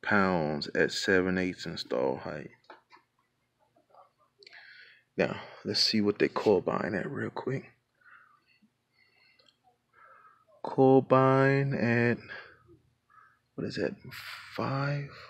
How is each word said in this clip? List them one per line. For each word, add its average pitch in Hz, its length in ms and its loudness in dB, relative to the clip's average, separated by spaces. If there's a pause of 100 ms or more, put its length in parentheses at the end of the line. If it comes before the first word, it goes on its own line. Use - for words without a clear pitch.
pounds 87 720 0
at 82 160 2
seven 92 460 2
eighths 92 280 -4
install 65 520 -4
height. 76 320 -12 (2750)
Now, 95 200 0 (260)
let's 104 160 -4
see - 220 2
what 104 180 0
they - 80 4
coil 98 340 2
buying - 320 -4
at - 160 -4
real 110 200 -8
quick. - 340 -6 (3000)
Coil 135 400 6
buying 135 720 4
at, 117 440 2 (1400)
what - 100 -6
is - 100 -8
that, - 200 -4 (600)
five? 139 540 -4 (200)